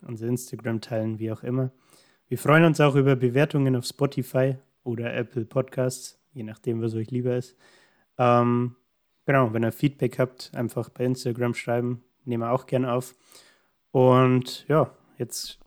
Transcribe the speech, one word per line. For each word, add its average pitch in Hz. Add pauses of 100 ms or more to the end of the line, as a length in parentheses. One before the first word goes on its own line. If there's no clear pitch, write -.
unser 113
Instagram 117
teilen, 110
wie 110
auch 110
immer. 127 (560)
Wir 120
freuen 151
uns 156
auch 143
über 139
Bewertungen 131
auf 120
Spotify 131 (260)
oder 117
Apple 120
Podcasts, - (140)
je 120
nachdem, 113
was 113
euch 110
lieber 123
ist. - (600)
Ähm, 120 (500)
genau, 131
wenn 113
ihr 113
Feedback 139
habt, -
einfach 120
bei -
Instagram 120
schreiben. 120 (220)
Nehmen 117
wir 117
auch 131
gerne 127
auf. 127 (760)
Und 127
ja, 147 (260)
jetzt -